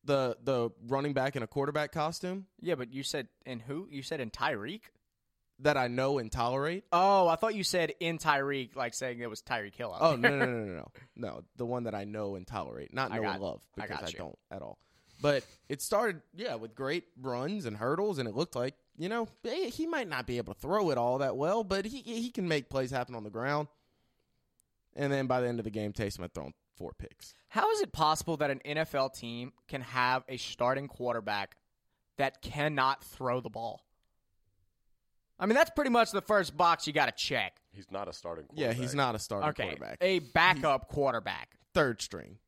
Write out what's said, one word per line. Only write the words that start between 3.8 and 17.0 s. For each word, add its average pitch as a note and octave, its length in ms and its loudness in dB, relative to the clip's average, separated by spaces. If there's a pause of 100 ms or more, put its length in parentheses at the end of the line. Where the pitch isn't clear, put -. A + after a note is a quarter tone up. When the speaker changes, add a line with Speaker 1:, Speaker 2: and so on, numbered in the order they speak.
Speaker 2:
You C#3 120 -10
said D3+ 180 -6
in A2 100 -4
Tyreek? C#3+ 500 -2 (800)
Speaker 1:
That C#3+ 180 4
I B2 100 2
know C3 300 2
and A2 120 -4
tolerate. C3+ 640 0
Speaker 2:
Oh, F#3+ 360 8
I E3 80 6
thought A3+ 180 0
you G3 100 -2
said E3 340 2
in E3 200 -2
Tyreek, C#3 580 2
like, A#2+ 160 -2
saying B2 280 -6
it A#2 100 -6
was G#2+ 100 -10
Tyreek G#2 340 -4
Hill A#2 200 -6
out - 80 -8
Speaker 1:
Oh, D#3 160 6
Speaker 2:
there. B2 120 6
Speaker 1:
no, C#3+ 80 2
no, B2+ 80 4
no, A#2 180 -2
no, F#2+ 100 -6
no. D2+ 140 -10 (280)
No, F2 280 -8 (120)
the B2 80 -4
one A#2+ 200 -2
that G#2+ 100 -4
I G2+ 100 -4
know G#2 320 -4
and F#2 100 -12
tolerate. C#2+ 460 -8
Not B2+ 180 -2
Speaker 2:
I G#2+ 60 -4
Speaker 1:
know A2+ 60 0
Speaker 2:
got F#2+ 140 0
Speaker 1:
and F#2+ 60 -6
love, E2 200 -6 (160)
Speaker 2:
I G2 40 -6
Speaker 1:
because C#2 180 -6
Speaker 2:
got D#2 60 -8
Speaker 1:
I D#2+ 60 -6
Speaker 2:
you. - 60 -10
Speaker 1:
don't E2 200 -12 (120)
at F#2+ 100 -10
all. G#1+ 160 -12 (460)
But C#3+ 220 2 (260)
it C#3+ 100 -6
started, G3+ 400 0 (140)
yeah, F#3+ 220 -6
with A2 180 -12
great C#3 300 -4 (180)